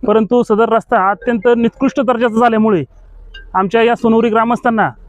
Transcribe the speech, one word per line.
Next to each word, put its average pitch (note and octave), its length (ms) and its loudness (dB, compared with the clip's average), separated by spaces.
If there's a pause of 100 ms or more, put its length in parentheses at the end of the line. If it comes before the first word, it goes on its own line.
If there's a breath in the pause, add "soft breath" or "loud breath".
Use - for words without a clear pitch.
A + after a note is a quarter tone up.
परंतु A3 360 2
सदर A3 260 0
रस्ता A3 400 0
अत्यंत G#3+ 380 -2 (100)
निकृष्ट A#3+ 440 -2
दर्जाचा A#3 380 0
झाल्यामुळे A3 440 2 (720)
आमच्या G3 300 0
या A#3 120 2
सोनवरी A3+ 340 0
ग्रामस्थांना A3+ 600 0 (200)